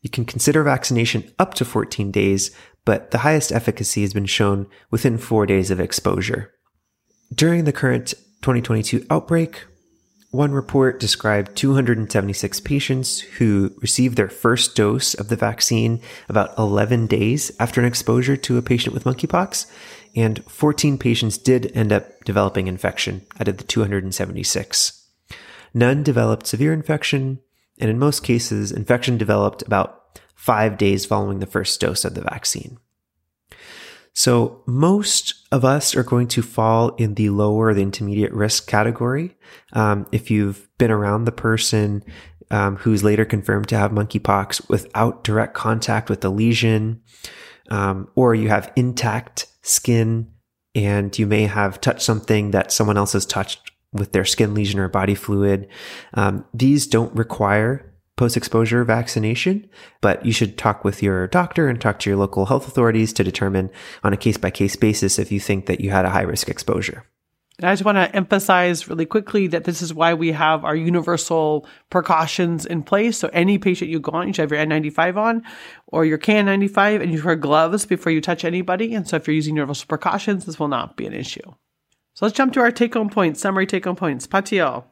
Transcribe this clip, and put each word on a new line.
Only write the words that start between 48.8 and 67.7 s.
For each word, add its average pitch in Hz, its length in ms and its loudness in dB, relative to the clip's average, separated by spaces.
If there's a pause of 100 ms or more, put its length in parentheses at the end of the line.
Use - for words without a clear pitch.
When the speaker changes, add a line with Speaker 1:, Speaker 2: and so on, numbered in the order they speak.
Speaker 1:
skin 113 640 0 (460)
and 101 420 0
you 110 80 2
may 104 220 2
have 101 340 -2
touched - 220 0
something 107 480 0
that 98 200 0
someone 104 260 2
else 101 160 0
has 98 120 0
touched - 460 -8 (220)
with 101 180 -4
their 95 140 2
skin 104 280 0
lesion 101 260 -2
or 95 100 0
body 98 260 0
fluid, 98 520 0 (460)
um, 98 400 0
these 135 320 4
don't - 300 0
require 110 760 0 (260)
post-exposure 117 680 2
vaccination, 117 840 -2 (320)
but - 240 2
you 117 80 2
should 110 240 0
talk - 280 -2
with 101 180 -2
your 92 240 0
doctor 175 420 0
and 120 140 -2
talk 104 160 0
to - 140 -2
your 98 60 2
local 98 280 0
health 131 220 0
authorities 110 440 2
to - 120 0
determine 95 480 -2 (320)
on 101 100 2
a 98 40 0
case-by-case 98 580 -2
basis 104 420 2
if 101 140 -4
you 101 80 -2
think 98 260 -2
that 90 160 -2
you 98 80 -2
had 95 160 2
a 92 60 0
high-risk 95 360 -2
exposure. - 560 -6 (540)
Speaker 2:
And 170 100 -2
I 190 60 2